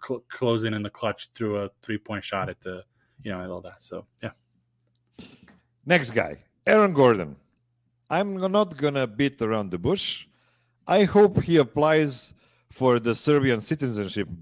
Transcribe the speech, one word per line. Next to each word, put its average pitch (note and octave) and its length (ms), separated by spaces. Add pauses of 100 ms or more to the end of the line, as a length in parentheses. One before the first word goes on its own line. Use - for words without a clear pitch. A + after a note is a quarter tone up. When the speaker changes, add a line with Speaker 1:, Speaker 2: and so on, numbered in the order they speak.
Speaker 1:
cl-, A#2+ 240
closing A2+ 460
in G#2+ 80
the G2+ 80
clutch - 460
through G#2 240
a G2+ 100 (140)
three-point G#2 400
shot F#2+ 260
at F2+ 120
the, F#2 220 (380)
you G#2+ 100
know, F#2 100
and F#2 100
all F2 100
that." - 200
So, - 260 (160)
yeah. A2 80 (1500)
Speaker 2:
Next C#3+ 260
guy, F2 280 (260)
Aaron G3+ 280
Gordon. A2 420 (720)
I'm F#3+ 280
not F#3 400
gonna C#3+ 280
beat B2 360
around G#2+ 300
the F#2 60
bush. C#3+ 500 (600)
I G3 180
hope G3+ 380
he E3+ 140
applies D3 760 (380)
for B2 280
the A2+ 160
Serbian C3+ 460
citizenship G#2 640 (140)